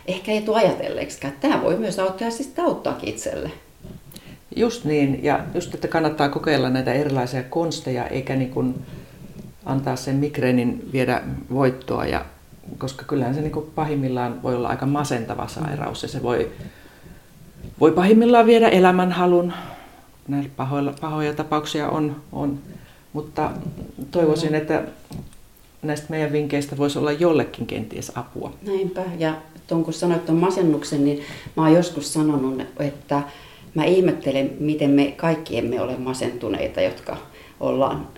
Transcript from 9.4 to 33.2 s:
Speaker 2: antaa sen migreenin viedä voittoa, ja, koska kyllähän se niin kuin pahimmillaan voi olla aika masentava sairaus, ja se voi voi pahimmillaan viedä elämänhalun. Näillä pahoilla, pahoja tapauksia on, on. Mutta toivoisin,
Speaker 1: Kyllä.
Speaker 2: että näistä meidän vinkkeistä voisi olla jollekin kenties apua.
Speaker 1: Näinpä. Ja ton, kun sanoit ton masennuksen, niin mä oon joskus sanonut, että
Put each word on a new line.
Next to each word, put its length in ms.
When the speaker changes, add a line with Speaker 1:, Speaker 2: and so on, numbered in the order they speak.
Speaker 2:
antaa 320
sen 200
migreenin 760
viedä 300
voittoa, 520
ja, 180
koska 260
kyllähän 300
se 60
niin 120
kuin 220
pahimmillaan 680
voi 140
olla 120
aika 180
masentava 640
sairaus, 540
ja 60
se 140
voi 280
voi 120
pahimmillaan 540
viedä 220
elämänhalun. 840
Näillä 280
pahoilla, 440
pahoja 340
tapauksia 540
on, 280
on. 260
Mutta 380
toivoisin, 380
Speaker 1:
Kyllä. 120
Speaker 2:
että 220
näistä 280
meidän 220
vinkkeistä 440
voisi 220
olla 140
jollekin 540
kenties 480
apua. 380
Speaker 1:
Näinpä. 360
Ja 160
ton, 180
kun 80
sanoit 340
ton 100
masennuksen, 680
niin 160
mä 60
oon 100
joskus 400
sanonut, 500
että 440